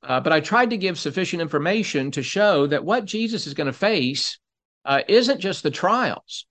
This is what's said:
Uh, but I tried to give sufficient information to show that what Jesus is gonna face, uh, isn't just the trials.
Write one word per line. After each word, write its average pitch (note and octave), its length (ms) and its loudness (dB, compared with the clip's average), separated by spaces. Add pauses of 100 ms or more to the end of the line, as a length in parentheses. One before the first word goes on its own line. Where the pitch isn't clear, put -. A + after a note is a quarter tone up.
Uh, B2+ 140 0
but C3 140 2
I D#3 80 4
tried A3+ 300 2
to A#3 60 -2
give F#3 220 -2
sufficient F3 420 -4
information D#3 680 -2
to C3+ 140 -4
show F#3 420 4
that C#3+ 180 0
what G#3+ 200 0
Jesus A3 420 -4
is C#3 80 -10
gonna C#3+ 180 -4
face, D3 680 0 (460)
uh, C#3 240 2
isn't B3 320 4
just F#3+ 220 -4
the D3+ 80 0
trials. G3 800 -2